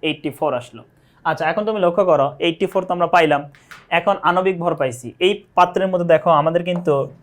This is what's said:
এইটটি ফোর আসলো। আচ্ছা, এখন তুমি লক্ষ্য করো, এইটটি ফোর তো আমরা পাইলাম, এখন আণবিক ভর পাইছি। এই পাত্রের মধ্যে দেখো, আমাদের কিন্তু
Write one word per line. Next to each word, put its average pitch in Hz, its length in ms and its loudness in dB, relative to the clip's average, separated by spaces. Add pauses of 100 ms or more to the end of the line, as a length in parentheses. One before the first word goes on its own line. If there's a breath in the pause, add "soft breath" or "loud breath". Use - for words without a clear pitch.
এইটটি 151 300 -6
ফোর 151 220 -2
আসলো। 117 220 -20 (480 soft breath)
আচ্ছা, 160 200 -4
এখন 185 180 -2
তুমি 220 180 -4
লক্ষ্য 175 240 2
করো, 139 160 4 (200)
এইটটি 170 260 -2
ফোর 190 160 -2
তো 180 80 -4
আমরা 175 180 0
পাইলাম, 151 280 4 (560 loud breath)
এখন 190 160 0 (140)
আণবিক 185 340 0
ভর 170 180 -2
পাইছি। 127 280 -6 (180)
এই 202 60 2 (240)
পাত্রের 185 360 2
মধ্যে 175 220 0
দেখো, 165 160 2 (100)
আমাদের 165 280 0
কিন্তু 175 240 -2 (300)